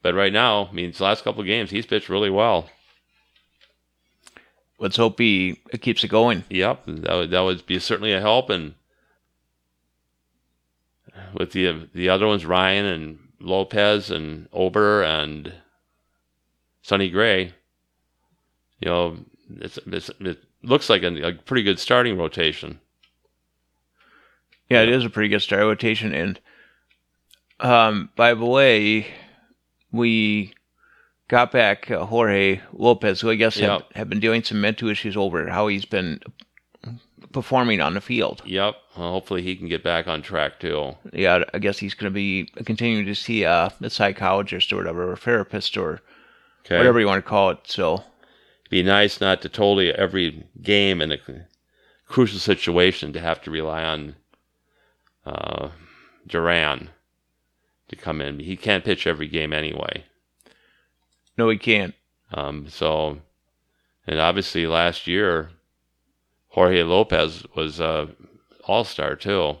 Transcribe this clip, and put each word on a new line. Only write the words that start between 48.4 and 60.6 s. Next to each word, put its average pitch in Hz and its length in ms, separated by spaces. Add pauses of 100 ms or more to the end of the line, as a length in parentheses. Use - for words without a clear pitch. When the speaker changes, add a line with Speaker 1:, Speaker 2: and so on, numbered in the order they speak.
Speaker 1:
Be - 140
nice 101 380
not 95 220
to 92 60
totally 98 440
every 87 520 (160)
game 98 400
in 78 120
a 69 60 (880)
crucial 104 320
situation 90 720
to 80 80
have 82 220
to 76 80
rely 78 340
on, 76 320 (1080)
uh, 71 440 (580)
Duran 82 640 (1000)
to - 80
come 78 240
in. 71 200
He 87 160
can't 98 280
pitch 95 220
every 78 220
game 78 240
anyway. 76 520 (1300)